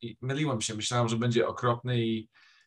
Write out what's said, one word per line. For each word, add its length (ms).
i 180
myliłem 400
się, 140
myślałem, 340
że 80
będzie 320
okropny 520
i, 280